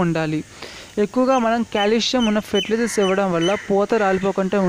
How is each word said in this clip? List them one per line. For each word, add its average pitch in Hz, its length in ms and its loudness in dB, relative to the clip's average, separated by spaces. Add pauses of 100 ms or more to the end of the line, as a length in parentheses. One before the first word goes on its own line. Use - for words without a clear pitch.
ఉండాలి. 160 380 0 (640)
ఎక్కువగా 254 400 2
మనం 226 160 0 (140)
కాల్షియం 220 560 0
ఉన్న 208 100 0 (100)
fertilizers 214 520 -2
ఇవ్వడం 190 340 2
వల్ల 170 140 2 (180)
పూత 202 220 2 (140)
రాలిపోకుండా 190 540 0 (100)